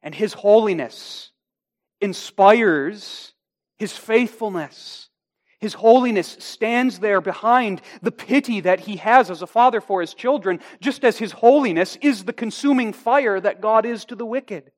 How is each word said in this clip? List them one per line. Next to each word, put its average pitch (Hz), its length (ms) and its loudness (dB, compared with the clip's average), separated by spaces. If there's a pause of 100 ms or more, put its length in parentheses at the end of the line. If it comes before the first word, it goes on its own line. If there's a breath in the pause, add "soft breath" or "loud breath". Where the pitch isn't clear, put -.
And 151 100 -14
his 214 200 -6
holiness 202 960 0 (680)
inspires 190 1300 0 (440)
his 214 140 -8
faithfulness. - 1200 -4 (500)
His 208 160 -8
holiness 226 640 2
stands 233 640 -4
there 202 200 0
behind 208 640 -2 (200 loud breath)
the 190 100 -4
pity 247 480 -2
that 185 180 2
he 190 200 -10
has 220 340 2
as 170 100 -12
a 175 60 -12
father 233 320 2
for 190 200 -4
his 165 140 -8
children, 196 460 -4 (200 loud breath)
just - 240 -6
as 220 140 2
his 196 140 -8
holiness 233 680 2
is 254 220 -2
the 190 100 -8
consuming 240 600 -2
fire 233 480 0
that 190 200 -4
God 214 240 2
is 233 200 -8
to 247 100 -16
the 226 100 -10
wicked. 220 540 -10